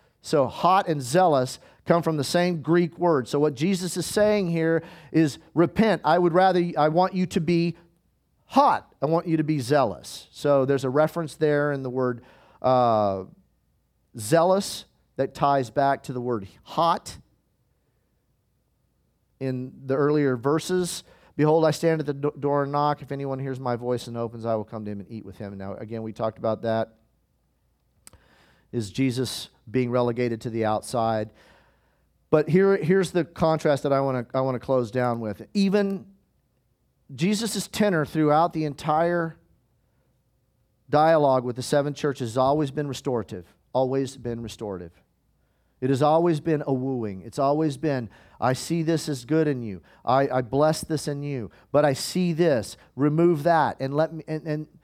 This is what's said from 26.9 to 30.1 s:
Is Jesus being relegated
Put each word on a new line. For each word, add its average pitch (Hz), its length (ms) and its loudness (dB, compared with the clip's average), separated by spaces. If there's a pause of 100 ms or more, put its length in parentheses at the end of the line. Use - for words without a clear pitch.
Is 110 180 -6
Jesus 127 580 -4 (220)
being 123 200 0
relegated 120 520 -2